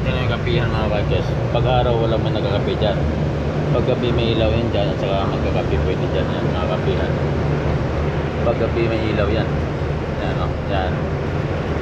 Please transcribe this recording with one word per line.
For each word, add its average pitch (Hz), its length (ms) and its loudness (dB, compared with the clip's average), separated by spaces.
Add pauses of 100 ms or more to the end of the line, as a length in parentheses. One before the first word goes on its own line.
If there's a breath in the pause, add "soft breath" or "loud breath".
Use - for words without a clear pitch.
Yan 113 160 0
yung 113 80 0
kapihan, 110 400 0
mga 110 160 0
bikers. 101 400 0 (240)
Pag 120 140 2 (180)
araw, 120 100 2 (140)
wala 113 80 2
man 110 160 2
nagkakape 101 480 0
dyan. 101 160 2 (720)
Pag 120 160 2
gabi, 120 320 2
may 113 160 2
ilaw 110 160 2
yan 113 240 2
dyan. 101 240 0
At - 60 -4
saka 98 260 0
magkakape - 560 0
pwede 90 240 0
dyan. 78 160 0
Yan, 82 220 -2 (100)
mga - 160 -2
kapihan. - 400 0 (1400)
Pag 117 160 2
gabi, 113 240 0
may 113 120 0 (120)
ilaw 104 160 2
yan. 107 200 0 (760)
Yan, - 160 -2
oh. - 120 -2 (200)
Yan. 92 200 0 (880)